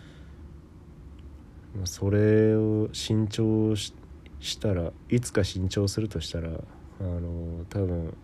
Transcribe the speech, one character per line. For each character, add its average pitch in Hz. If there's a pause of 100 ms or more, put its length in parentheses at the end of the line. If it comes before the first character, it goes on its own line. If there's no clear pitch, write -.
(1800)
ま 98
あ、 -
そ 98
れ 107
を 107
新 107
調 110
し-、 - (460)
し -
た 107
ら、 85 (180)
い 123
つ 123
か 101
新 92
調 101
す 104
る 107
と 95
し -
た 85
ら、 82
あ -
の、 85
多 104
分 85